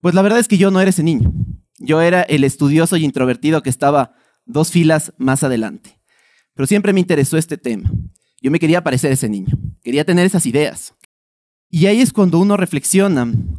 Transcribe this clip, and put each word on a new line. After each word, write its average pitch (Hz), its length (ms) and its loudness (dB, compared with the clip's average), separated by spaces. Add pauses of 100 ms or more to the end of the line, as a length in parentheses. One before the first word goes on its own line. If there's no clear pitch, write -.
Pues 175 140 0
la 190 80 4
verdad 214 160 4
es 233 80 0
que 196 120 2
yo 196 120 4
no 190 100 2
era 196 100 4
ese 175 120 -2
niño. 151 300 0 (460)
Yo 156 220 0
era 175 220 2
el 143 220 0
estudioso 151 520 0
y 156 80 0
introvertido 131 580 -2
que 139 60 -6
estaba 139 460 0 (320)
dos 147 240 -2
filas 156 480 0
más 131 240 -2
adelante. 120 580 -6 (540)
Pero 135 120 -4
siempre 202 280 2
me 190 60 2
interesó 160 360 0
este 160 220 -4
tema. 113 320 -6 (500)
Yo 131 100 -2
me 165 80 0
quería 165 240 0
parecer 135 280 -2
a 131 40 2
ese 131 140 -4
niño. 101 300 -4 (240)
Quería 139 240 -2
tener 175 180 2
esas 185 220 0
ideas. 131 480 -4 (760)
Y 165 160 0
ahí 208 160 2
es 254 140 2
cuando 180 240 2
uno 202 180 2
reflexiona 185 760 0 (280)